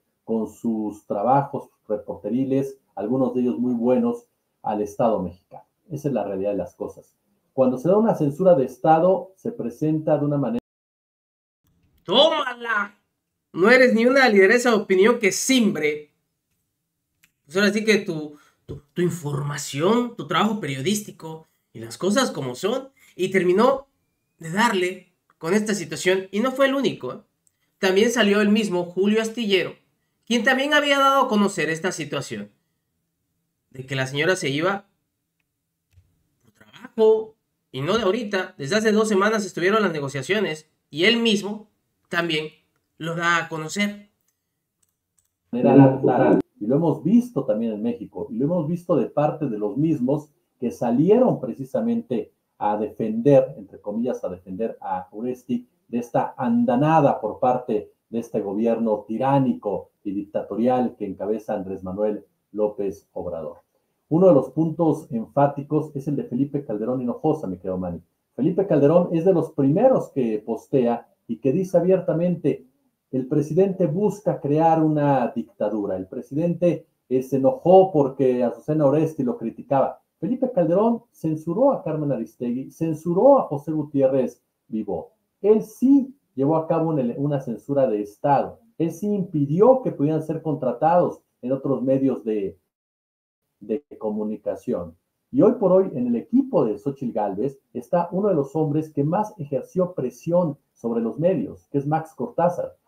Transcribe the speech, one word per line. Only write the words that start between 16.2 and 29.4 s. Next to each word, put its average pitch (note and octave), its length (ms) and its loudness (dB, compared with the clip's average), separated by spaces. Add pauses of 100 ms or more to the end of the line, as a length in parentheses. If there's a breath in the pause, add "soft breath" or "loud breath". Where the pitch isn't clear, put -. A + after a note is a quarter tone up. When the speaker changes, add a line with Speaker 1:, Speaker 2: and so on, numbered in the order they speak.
Speaker 2:
Pues D3 120 -6
ahora G3+ 160 2
sí G#3+ 100 -2
que G#3+ 140 4
tu, D3+ 380 -6 (320 loud breath)
tu, - 140 -14 (120)
tu F3 80 -2
información, D3 1120 -2
tu D3+ 120 -12
trabajo G3+ 320 0
periodístico D#3+ 880 -6 (260)
y A#2 60 -18
las A2+ 180 -14
cosas G#3 320 0
como C3+ 240 -8
son. A#3+ 360 -4 (300 soft breath)
Y F3+ 120 -2
terminó G3 560 2 (500)
de D#3+ 140 -12
darle F#3 560 -2 (320)
con E3 160 0
esta G#3+ 180 0
situación. F3+ 560 -2
Y G3+ 120 -6
no B3+ 100 0
fue C4 160 2
el C4+ 80 0
único, C#3+ 380 -4
¿eh? - 40 -16 (640)
También G3 320 2
salió G#3 300 2
el G#3 80 2
mismo F3 360 0
Julio G#3 360 0
Astillero, G3 500 -2 (520)